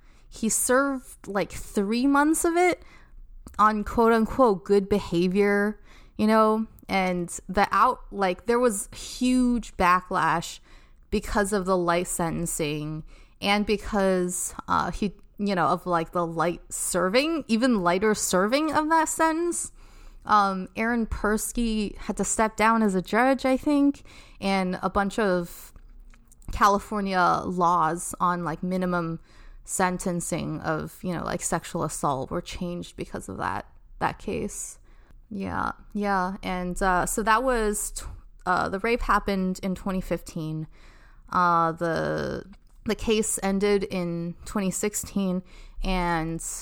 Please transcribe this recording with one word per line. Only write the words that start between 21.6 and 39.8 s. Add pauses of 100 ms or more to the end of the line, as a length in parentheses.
had
to
step
down
as
a
judge,
I
think, (380)
and
a
bunch
of (840)
California
laws
on,
like,
minimum (440)
sentencing
of,
you
know,
like,
sexual
assault
were
changed
because
of
that, (340)
that
case. (520)
Yeah, (220)
yeah.
And,
uh,
so
that
was,
tw-, (360)
uh,
the
rape
happened
in
twenty